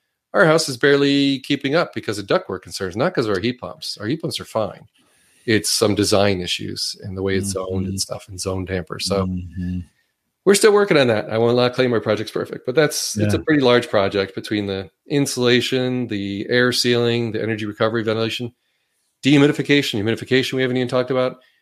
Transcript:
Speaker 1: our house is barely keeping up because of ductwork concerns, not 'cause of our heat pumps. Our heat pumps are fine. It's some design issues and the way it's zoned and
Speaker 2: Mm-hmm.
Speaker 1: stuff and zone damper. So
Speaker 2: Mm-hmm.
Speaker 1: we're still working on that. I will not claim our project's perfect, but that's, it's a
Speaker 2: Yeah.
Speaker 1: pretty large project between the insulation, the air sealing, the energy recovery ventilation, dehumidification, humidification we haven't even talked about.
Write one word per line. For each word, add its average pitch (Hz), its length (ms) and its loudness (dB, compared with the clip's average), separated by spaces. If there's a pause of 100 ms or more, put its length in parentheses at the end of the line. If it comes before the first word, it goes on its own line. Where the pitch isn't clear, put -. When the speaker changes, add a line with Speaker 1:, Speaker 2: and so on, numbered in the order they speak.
(340)
Speaker 1:
our 185 120 4
house 160 220 4
is 127 80 -6
barely 139 640 2
keeping 139 360 -2
up 170 180 -2
because 104 240 -6
of 98 80 -8
ductwork 123 360 -2
concerns, 92 340 -8
not 165 180 -2
'cause 123 120 -2
of 104 80 0
our 92 60 -2
heat 123 200 -4
pumps. - 380 -12
Our 101 100 -10
heat 160 140 -4
pumps - 180 -6
are 92 40 -12
fine. - 440 -6 (560)
It's 110 260 2
some 104 240 2
design 98 460 2
issues 98 600 -8
and 95 140 -10
the 95 60 -6
way 95 140 -2
it's 98 140 -4
zoned 95 360 -4
and - 0 -
Speaker 2:
Mm-hmm. 95 120 -6
Speaker 1:
stuff - 300 -8
and 95 120 -14
zone 95 240 -4
damper. 90 340 -6
So 98 280 -2
Speaker 2:
Mm-hmm. 90 540 -6 (640)
Speaker 1:
we're 196 120 6
still 208 160 6
working 202 240 4
on 135 120 4
that. 107 220 0
I 110 80 -2
will 117 160 4
not 123 200 2
claim 127 180 2
our 110 80 2
project's 107 320 -2
perfect, - 340 -8
but 127 80 -4
that's, 147 420 0
it's 104 180 2
a - 20 2
Speaker 2:
Yeah. - 80 -2
Speaker 1:
pretty 151 180 2
large 123 260 4
project 98 460 0
between 104 320 -4
the 98 240 -6 (160)
insulation, 127 1000 0
the 101 400 -6
air 123 240 2
sealing, 120 600 0
the 104 100 -4
energy 110 240 -4
recovery 110 360 -2
ventilation, 113 520 -4 (720)
dehumidification, 143 760 4
humidification 117 520 0
we 131 80 0
haven't 127 140 0
even 123 120 0
talked 127 220 -2
about. 127 280 -2 (240)